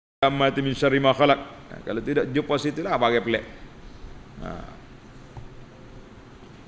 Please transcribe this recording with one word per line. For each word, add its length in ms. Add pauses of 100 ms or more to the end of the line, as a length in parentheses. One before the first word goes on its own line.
(180)
tammati 400
min 160
syarri 240
ma 160
khalaq. 240
Ha, 360 (120)
kalau 160
tidak, 320
jumpa 240
situ 240
lah, 160
bagai 240
pelik. 240 (960)
Ha. 80 (2250)